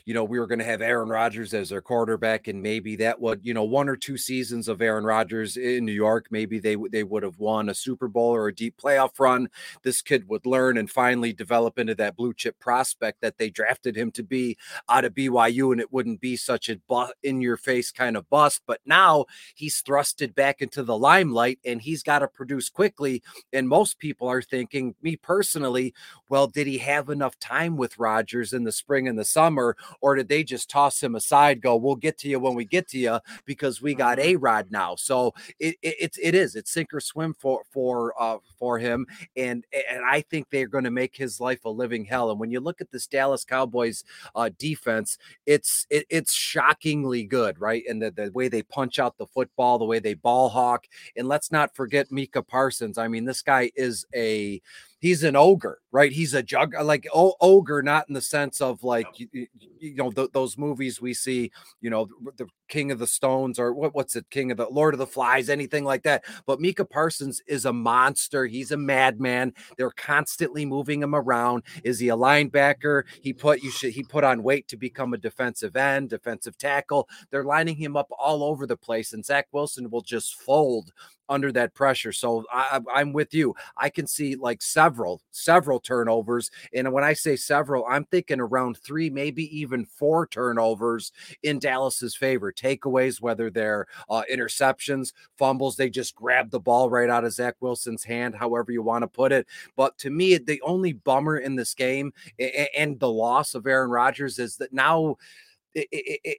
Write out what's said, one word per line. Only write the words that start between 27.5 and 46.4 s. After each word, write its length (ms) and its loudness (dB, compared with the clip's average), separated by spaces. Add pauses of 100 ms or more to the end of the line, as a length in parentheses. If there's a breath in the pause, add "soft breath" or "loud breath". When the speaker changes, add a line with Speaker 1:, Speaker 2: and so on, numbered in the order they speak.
Speaker 1:
with 220 -4
Rodgers 560 -2
in 100 -2
the 80 -2
spring 340 -2
and 120 -2
the 80 -2
summer, 500 2 (240 loud breath)
or 140 4
did 140 -2
they 140 2
just 280 -8
toss 320 2
him 120 -2
aside, 460 4
go, 160 4
"We'll 180 0
get 260 -2
to 100 -6
you 100 -2
when 140 0
we 100 -4
get 240 -2
to 100 -8
you 200 0 (260 loud breath)
because 380 -6
we 120 -2
got 220 2
Speaker 2:
Mm-hmm. 200 4
Speaker 1:
A-Rod 340 2
now"? 260 -4
So 380 0 (260 loud breath)
it, 220 -2
it, 180 -4
it's, 220 -6
it 120 2
is, 220 2
it's 140 -10
sink 240 -4
or 60 -6
swim 340 -6
for, 360 -2
for, 480 -2
uh, 200 -2 (200)
for 200 0
him. 280 -2 (300 loud breath)
And, 300 -4 (240)
and 120 -8
I 200 2
think 260 -6
they're 200 -2
gonna 220 -2
make 240 -2
his 240 -8
life 280 -4
a 20 -6
living 380 -4
hell. 240 0
And 100 -4
when 100 -6
you 100 -4
look 200 -6
at 100 -14
this 160 -10
Dallas 380 0
Cowboys, 600 -2 (300 loud breath)
uh, 220 0
defense, 600 -4 (260 loud breath)
it's, 460 2
it, 180 0
it's 240 0
shockingly 920 0